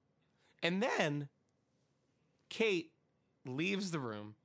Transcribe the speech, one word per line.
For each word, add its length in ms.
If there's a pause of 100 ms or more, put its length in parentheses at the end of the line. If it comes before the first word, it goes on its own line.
(640)
And 200
then 440 (1200)
Kate 420 (540)
leaves 460
the 80
room. 460